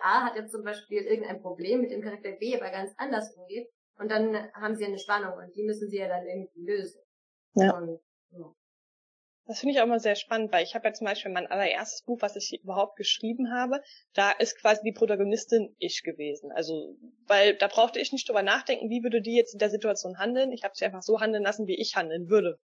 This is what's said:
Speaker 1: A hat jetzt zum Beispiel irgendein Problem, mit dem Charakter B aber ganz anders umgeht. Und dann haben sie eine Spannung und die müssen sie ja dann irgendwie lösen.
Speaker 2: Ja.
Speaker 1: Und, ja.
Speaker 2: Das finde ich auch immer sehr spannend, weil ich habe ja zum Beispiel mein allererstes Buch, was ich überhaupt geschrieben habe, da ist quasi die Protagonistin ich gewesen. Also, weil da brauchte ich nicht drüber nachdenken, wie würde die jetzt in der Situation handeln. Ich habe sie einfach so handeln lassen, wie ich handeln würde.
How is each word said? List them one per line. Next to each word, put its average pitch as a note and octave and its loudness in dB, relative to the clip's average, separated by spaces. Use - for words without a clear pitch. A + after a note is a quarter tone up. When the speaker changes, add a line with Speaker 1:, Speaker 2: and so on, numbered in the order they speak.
Speaker 1:
A G3+ 4
hat A#3 -4
jetzt G#3+ -8
zum G#3+ -8
Beispiel G#3 -6
irgendein G#3+ -2
Problem, F#3 -2
mit A3+ -2
dem G#3 -6
Charakter G#3 -8
B A#3 -4
aber F#3+ -4
ganz F#3+ -8
anders A#3+ -4
umgeht. G3 -12
Und G#3+ -4
dann G#3+ 0
haben G#3+ -4
sie G#3 -4
eine G3 -4
Spannung G3+ -2
und F3+ -18
die G#3 -4
müssen G#3+ -4
sie G3 -4
ja F#3+ -4
dann F3+ -2
irgendwie F3+ -10
lösen. G3 -4
Speaker 2:
Ja. F#3+ 8
Speaker 1:
Und, E3 -8
ja. D#3+ -16
Speaker 2:
Das A3 -8
finde C#4 0
ich C4 6
auch A3+ 6
immer A#3 4
sehr G#3+ 2
spannend, G#3+ -2
weil E3+ 4
ich F3+ -8
habe A3+ -2
ja G#3+ -2
zum G#3+ -8
Beispiel G3+ -4
mein F3+ -4
allererstes F#3+ -2
Buch, A#3+ -4
was G3+ -2
ich - -8
überhaupt G3 -2
geschrieben A#3 -2
habe, B3+ -2
da G3+ 4
ist - 0
quasi G#3+ 6
die A3 0
Protagonistin G#3 2
ich - -4
gewesen. D3 -8
Also, D#3 -4
weil G3+ 8
da G3+ 4
brauchte - 4
ich - -4
nicht C4 -4
drüber G#3 4
nachdenken, A3+ 0
wie A#3 -2
würde A#3 2
die A3+ -2
jetzt A#3 6
in G#3 -6
der G#3+ 4
Situation G3+ -2
handeln. B3 0
Ich A3+ -10
habe G3 -6
sie F#3+ -2
einfach F#3 -4
so G#3+ 2
handeln G#3+ 0
lassen, G#3 0
wie F#3 0
ich - -2
handeln E3+ -2
würde. F#3 4